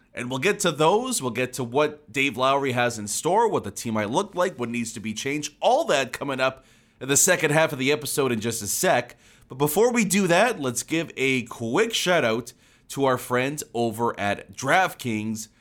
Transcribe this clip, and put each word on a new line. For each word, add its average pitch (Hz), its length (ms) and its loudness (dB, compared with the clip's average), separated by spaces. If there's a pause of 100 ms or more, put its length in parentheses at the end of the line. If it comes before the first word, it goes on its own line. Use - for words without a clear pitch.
(160)
And 123 140 -8
we'll 131 100 -4
get 190 220 0
to 175 100 2
those. 190 500 2
We'll 123 100 -2
get 123 220 -4
to 135 100 -6
what 147 480 -2
Dave 135 260 0
Lowry 135 340 2
has 120 260 0
in 104 100 -8
store, 196 400 2
what 135 160 0
the 101 80 -10
team 113 240 -6
might 107 140 0
look 170 260 -2
like, 165 220 -2
what 120 120 -4
needs 117 240 -6
to 113 60 -12
be 107 140 -6
changed. 147 460 -6
All 254 260 2
that 139 280 0
coming 135 260 -6
up 131 260 -2 (340)
in 131 100 -4
the 139 80 4
second 165 340 4
half 156 220 4
of 131 60 -6
the 131 120 2
episode 143 400 0
in 113 80 0
just 113 240 -2
a 101 40 -6
sec. 151 480 0 (320)
But 131 100 -14
before 190 340 2
we 233 140 2
do 190 220 2
that, 196 320 2
let's 123 240 -4
give 160 340 -4
a 131 260 0
quick 135 500 -2
shout 175 300 2
out 117 300 -2 (360)
to 139 160 -2
our 127 120 4
friends 127 460 -2 (100)
over 117 460 0
at 101 340 -2
DraftKings, 120 920 0 (140)